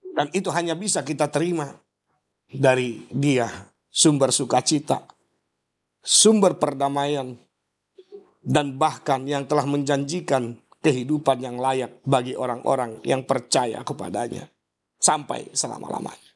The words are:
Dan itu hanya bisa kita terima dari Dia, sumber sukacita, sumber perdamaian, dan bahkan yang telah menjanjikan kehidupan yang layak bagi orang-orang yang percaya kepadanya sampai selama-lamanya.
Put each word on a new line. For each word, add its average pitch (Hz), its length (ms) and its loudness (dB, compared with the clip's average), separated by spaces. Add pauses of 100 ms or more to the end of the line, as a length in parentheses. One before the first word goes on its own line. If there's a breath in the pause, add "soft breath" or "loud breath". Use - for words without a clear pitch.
(140)
Dan 147 180 -2
itu 190 220 -2
hanya 170 240 -2
bisa 175 240 -2
kita 143 320 -2
terima 156 400 -2 (800)
dari 127 560 2
Dia, 135 400 2 (400)
sumber 139 400 4
sukacita, 135 800 0 (960)
sumber 202 560 6
perdamaian, 139 720 -2 (1120)
dan 139 320 0
bahkan 139 480 0
yang 139 240 -4
telah 147 160 2
menjanjikan 139 960 -2 (220)
kehidupan 135 580 2
yang 123 160 -8
layak 131 480 -2
bagi 131 320 0
orang-orang 123 680 -2
yang 131 180 0
percaya 127 560 -2
kepadanya 113 680 -8 (500)
sampai 147 540 0
selama-lamanya. - 800 -8